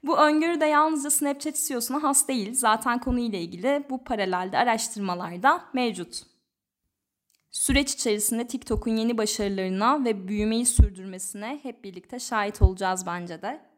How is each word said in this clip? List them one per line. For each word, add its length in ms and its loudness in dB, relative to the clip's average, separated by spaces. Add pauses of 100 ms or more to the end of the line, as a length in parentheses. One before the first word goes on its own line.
Bu 140 2
öngörü 440 4
de 40 4
yalnızca 440 2
Snapchat 460 -2
C 180 -2
E 40 -2
O'suna 260 -2
has 240 2
değil. 260 -2
Zaten 460 2
konuyla 400 -2
ilgili 500 -2
bu 140 -6
paralelde 540 -2
araştırmalar 880 -2
da 180 6 (120)
mevcut. 500 -4 (1300)
Süreç 420 0
içerisinde 540 -2
TikTok'un 480 -4
yeni 220 0
başarılarına 880 0
ve 220 -2
büyümeyi 380 0
sürdürmesine 1000 2
hep 200 -12
birlikte 360 -14
şahit 420 -2
olacağız 440 2
bence 360 -8
de. 360 -10